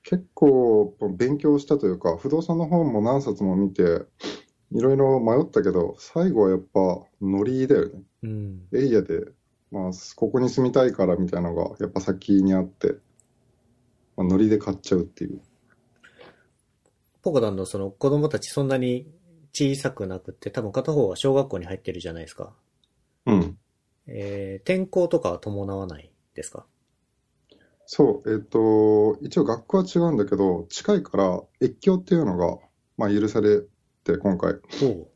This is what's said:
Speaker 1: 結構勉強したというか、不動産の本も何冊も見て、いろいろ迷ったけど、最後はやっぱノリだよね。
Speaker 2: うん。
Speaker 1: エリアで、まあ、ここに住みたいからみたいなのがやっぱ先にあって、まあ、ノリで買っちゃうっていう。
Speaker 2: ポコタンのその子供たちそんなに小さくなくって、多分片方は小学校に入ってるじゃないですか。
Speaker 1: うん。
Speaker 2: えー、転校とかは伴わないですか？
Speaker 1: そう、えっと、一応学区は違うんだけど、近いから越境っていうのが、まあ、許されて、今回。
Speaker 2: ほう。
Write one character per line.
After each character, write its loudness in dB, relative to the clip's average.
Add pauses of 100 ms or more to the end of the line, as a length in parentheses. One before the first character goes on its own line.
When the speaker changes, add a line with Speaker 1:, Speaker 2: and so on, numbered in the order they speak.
Speaker 1:
結 -4
構 4 (180)
勉 0
強 2
し -8
た 2
と -4
い 2
う -4
か、 -2
不 -6
動 0
産 -2
の -2
本 0
も 0
何 0
冊 -4
も 0
見 0
て、 2 (720)
い 0
ろ 4
い 2
ろ 4
迷 2
っ 0
た 0
け 2
ど、 0
最 -2
後 4
は 6
や 2
っ -2
ぱ 0 (180)
ノ 0
リ 0
だ 6
よ 2
ね。 -18 (200)
Speaker 2:
う -10
ん。 -10
Speaker 1:
エ 0
リ 2
ア 4
で、 -4 (460)
ま -6
あ、 -6 (240)
こ -2
こ 0
に 0
住 0
み 0
た 4
い 0
か 0
ら 2
み -2
た -4
い -2
な -4
の -6
が -4
や -4
っ -10
ぱ -4
先 0
に 2
あ 0
っ -6
て、 -4 (1200)
ま -4
あ、 0
ノ 2
リ 4
で 4
買 -6
っ -8
ち -4
ゃ 2
う 0
っ -4
て -10
い -8
う。 -12 (1800)
Speaker 2:
ポ -2
コ 2
タ 0
ン -4
の -4
そ -10
の -6
子 -2
供 2
た -4
ち -10
そ -2
ん -2
な 0
に -4 (460)
小 0
さ -4
く -10
な -10
く -16
っ -20
て、 -12
多 -6
分 -8
片 -4
方 2
は -6
小 0
学 0
校 -6
に -10
入 -10
っ -16
て -8
る -10
じ -10
ゃ -10
な -12
い -12
で -16
す -20
か。 -16 (720)
Speaker 1:
う 4
ん。 0 (500)
Speaker 2:
え -10
ー、 -18
転 -2
校 2
と 0
か -2
は -6
伴 -8
わ -6
な -12
い -20 (220)
で -14
す -16
か？ -16 (1300)
Speaker 1:
そ 2
う、 -4
え -2
っ -4
と、 4
一 -2
応 2
学 -2
区 0
は 2
違 -4
う 2
ん 0
だ 0
け -2
ど、 0
近 -2
い -2
か -6
ら 0 (180)
越 0
境 2
っ -6
て -2
い 2
う 0
の -2
が、 -2 (380)
ま 0
あ、 0
許 0
さ -2
れ 4 (420)
て、 0
今 0
回。 0 (260)
Speaker 2:
ほ 2
う。 -4